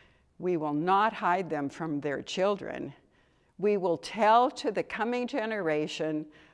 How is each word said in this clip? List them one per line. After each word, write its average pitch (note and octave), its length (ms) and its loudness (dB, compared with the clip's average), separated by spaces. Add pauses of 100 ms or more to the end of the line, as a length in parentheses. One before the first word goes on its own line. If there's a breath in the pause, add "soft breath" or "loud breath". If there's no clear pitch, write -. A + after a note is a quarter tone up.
(400 loud breath)
We F3+ 180 0
will D3+ 160 -2
not F#3+ 400 4
hide G3 360 0
them C#3+ 200 -2
from D3 320 -4
their C#3 200 -2
children. F#3 720 -2 (680 soft breath)
We G#3 180 2
will F3 200 0
tell A3+ 540 4
to - 200 -4
the F#3+ 120 -2
coming A#3+ 440 -4
generation D#3 1000 -2 (280 loud breath)